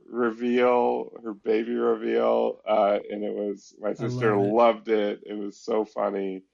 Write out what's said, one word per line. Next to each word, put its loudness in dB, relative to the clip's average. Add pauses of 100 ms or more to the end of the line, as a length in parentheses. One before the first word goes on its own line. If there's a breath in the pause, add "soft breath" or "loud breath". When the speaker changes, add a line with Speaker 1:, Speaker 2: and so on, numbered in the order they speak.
Speaker 1:
reveal, 0 (140)
her -8
baby -2
reveal. 0
Uh, 4 (120)
and -6
it -6
was, -6
my -2
Speaker 2:
I -2
Speaker 1:
sister 0
Speaker 2:
love 2
it. 0
Speaker 1:
loved 4
it. 0
It -10
was -10
so -2
funny. -4